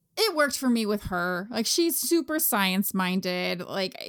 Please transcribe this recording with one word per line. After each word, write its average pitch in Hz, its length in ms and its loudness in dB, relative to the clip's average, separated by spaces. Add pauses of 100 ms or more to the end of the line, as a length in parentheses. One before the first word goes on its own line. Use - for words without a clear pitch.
(160)
it 403 200 2
worked 285 220 2
for 262 100 0
me 226 180 2
with 208 180 0
her. 180 460 -2
Like, 226 160 -2
she's 339 340 2
super 311 380 2
science-minded. 185 1200 0
Like, 190 320 -4 (140)